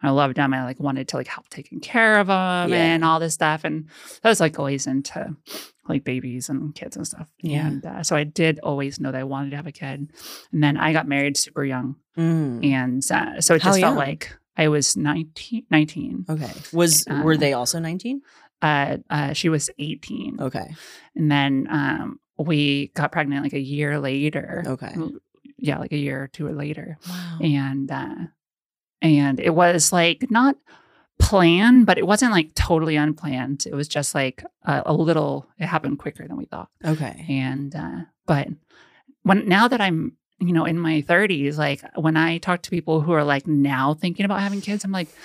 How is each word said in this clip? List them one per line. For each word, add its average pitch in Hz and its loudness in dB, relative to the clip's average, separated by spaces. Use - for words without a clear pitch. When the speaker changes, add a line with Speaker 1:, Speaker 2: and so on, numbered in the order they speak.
Speaker 1:
I 147 0
loved 139 2
him. 139 2
I, 131 -2
like, 127 -8
wanted 135 -4
to, - -6
like, 131 -6
help - -14
taking - -14
care 220 4
of 196 2
him 185 0
Speaker 2:
Yeah. 165 4
Speaker 1:
and 165 2
all 160 4
this 160 -2
stuff. 156 0
And 156 -6
that 220 6
was, 214 4
like, 156 2
always 139 -2
into, 139 -4
like, 139 -2
babies 127 -6
and 151 -6
kids - -14
and - -8
stuff. - -12
Speaker 2:
Yeah. 156 -2
Speaker 1:
And, 143 -4
uh, 170 -10
so 165 0
I 147 2
did 156 0
always 139 -4
know 135 -4
that 131 -6
I 131 -6
wanted 139 -6
to 139 -8
have 147 -12
a 143 -12
kid. 139 -10
And 151 2
then 147 6
I 156 2
got 156 2
married 143 0
super - -4
young. 131 -4
Speaker 2:
Mm. 160 0
Speaker 1:
And, 131 2
uh, - -2
so - 4
it 160 6
Speaker 2:
How 185 2
Speaker 1:
just 196 6
felt 180 6
Speaker 2:
young? 143 2
Speaker 1:
like 139 -4
I 156 4
was 147 2
nineteen, 156 -4
nineteen. - 0
Speaker 2:
Okay. 156 -6
Was, 165 4
were 160 6
Speaker 1:
Uh, 156 4
Speaker 2:
they 143 2
also 123 -2
nineteen? 185 -6
Speaker 1:
Uh, 143 2
uh, 147 -2
she 165 0
was 151 0
eighteen. - -10
Speaker 2:
Okay. - -8
Speaker 1:
And 151 2
then, 139 2
um, - -4
we 147 0
got 151 -2
pregnant, 143 -2
like, 151 -4
a 147 -4
year 143 -2
later. 147 -4
Speaker 2:
Okay. - -8
Speaker 1:
L-, 160 -6
yeah, 147 -2
like, - -8
a 151 -2
year 139 -4
or 135 -10
two 151 -8
later. 151 -8
Speaker 2:
Wow. 175 -12
Speaker 1:
And, 139 0
uh, 135 -8
and 143 4
it - 2
was, 175 4
like, 170 2
not 254 4
planned, 202 8
but 185 4
it - 0
wasn't, 214 2
like, 160 2
totally 160 2
unplanned. 147 -2
It 147 -10
was 143 -4
just, 147 -4
like, 135 -2
a, 143 0
a 165 2
little, 151 0
it 165 -4
happened 147 -2
quicker - -12
than - -10
we - -10
thought. - -14
Speaker 2:
Okay. 156 -4
Speaker 1:
And, 135 -4
uh, - -10
but 143 0
when, 196 2
now 202 6
that 247 0
I'm, 165 -2
you 180 0
know, 165 4
in 170 0
my 160 0
thirties, 165 0
like, 143 -2
when 160 2
I 165 2
talk 175 -2
to - -16
people 160 0
who 165 0
are, 151 4
like, 143 0
now 139 2
thinking 175 -2
about 202 -2
having 202 -2
kids, 202 -6
I'm 196 -6
like, 185 -4